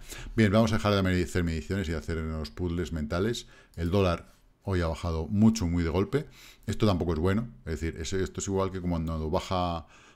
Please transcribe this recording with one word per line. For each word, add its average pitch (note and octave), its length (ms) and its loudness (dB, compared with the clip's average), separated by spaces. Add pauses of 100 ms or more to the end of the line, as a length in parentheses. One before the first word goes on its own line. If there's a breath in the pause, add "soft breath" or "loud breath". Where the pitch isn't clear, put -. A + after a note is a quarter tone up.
(360 loud breath)
Bien, G#2+ 160 6
vamos A2+ 200 4
a A2+ 40 2
dejar G#2 200 2
de G2 80 4
medi-, F2+ 220 2
hacer F2+ 180 0
mediciones E2+ 460 -2
y - 20 -4
de E2 60 -2
hacernos D#2+ 520 -6
puzzles E2+ 420 -4
mentales. E2+ 560 -2 (280 loud breath)
El E2+ 160 -2
dólar F2+ 420 2 (300)
hoy F#2 180 0
ha E2+ 60 0
bajado D#2+ 400 -2
mucho, G#2+ 400 4
muy E2+ 160 0
de D#2+ 60 0
golpe. G2+ 360 0 (400 loud breath)
Esto G#2+ 220 0
tampoco F2 260 2
es D2+ 60 0
bueno. G2 300 0 (160)
Es D#2 160 -6
decir, D#2+ 180 -4
es, E2 140 -6
esto F#2+ 260 -2
es - 80 -6
igual F#2+ 240 0
que F#2 100 -8
cuando D#2+ 480 -2
baja, F2 560 -2 (300 loud breath)